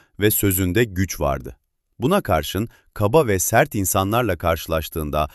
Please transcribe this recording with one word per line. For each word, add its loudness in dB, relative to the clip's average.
ve 4
sözünde 2
güç -4
vardı. -4
Buna 2
karşın -2
kaba 2
ve 2
sert 2
insanlarla 0
karşılaştığında -2